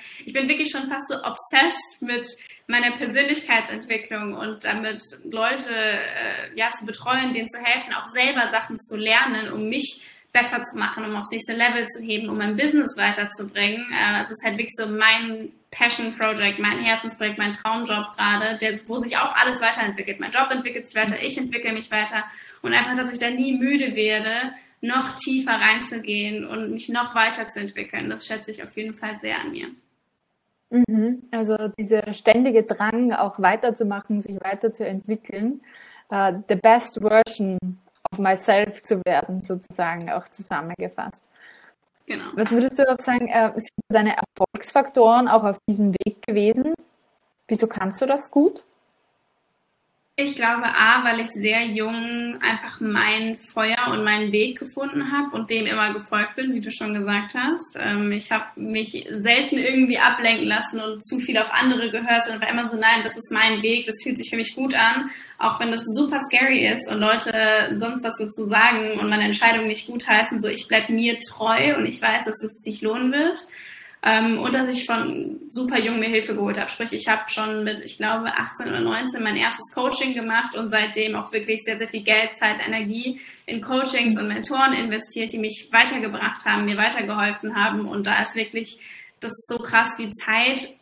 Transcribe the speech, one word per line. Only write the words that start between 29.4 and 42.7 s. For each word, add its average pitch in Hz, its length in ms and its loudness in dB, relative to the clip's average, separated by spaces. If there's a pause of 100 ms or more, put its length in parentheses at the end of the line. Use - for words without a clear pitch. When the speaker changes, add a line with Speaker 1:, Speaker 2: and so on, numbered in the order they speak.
Speaker 1:
an - 100 -8
mir. - 180 -10 (1040)
Speaker 2:
Mhm. 240 600 2
Also 220 260 0 (220)
dieser 208 340 2
ständige 226 500 6
Drang, 220 500 0
auch 196 280 0
weiterzumachen, 208 800 2
sich 196 200 -8
weiterzuentwickeln, 214 1200 -4 (500)
äh, 196 220 2 (160)
the 208 60 4
best 226 460 6
version 214 580 4 (520)
of - 80 -10
myself 196 640 4
zu 190 220 0
werden, 180 380 0
sozusagen 170 680 -6
auch 170 180 -4
zusammengefasst. 175 920 -8 (840)
Speaker 1:
Genau. - 280 -10
Speaker 2:
Was 208 160 0
würdest 254 280 4